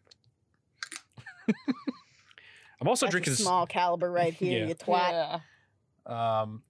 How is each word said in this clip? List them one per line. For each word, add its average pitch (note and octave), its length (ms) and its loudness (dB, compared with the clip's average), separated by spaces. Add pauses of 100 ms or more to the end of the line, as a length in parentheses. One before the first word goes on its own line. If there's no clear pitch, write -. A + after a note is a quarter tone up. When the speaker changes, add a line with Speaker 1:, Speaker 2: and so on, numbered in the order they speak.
(1500)
Speaker 1:
<laughs> A3 60 2 (1300)
I'm C#3+ 80 0
also B3 180 2
Speaker 2:
That's F3 60 0
Speaker 1:
drinking E3+ 200 0
Speaker 2:
a - 20 0
Speaker 1:
s- B2 80 0
Speaker 2:
small F3+ 240 4
caliber F3 440 0
right F3 240 2
here, F3 260 0
Speaker 1:
Yeah. G#2+ 60 -2
Speaker 2:
you E3 80 -4
twat. F3 380 2
Speaker 3:
Yeah. A#2+ 1300 -4
Speaker 1:
Um, G#2+ 280 -8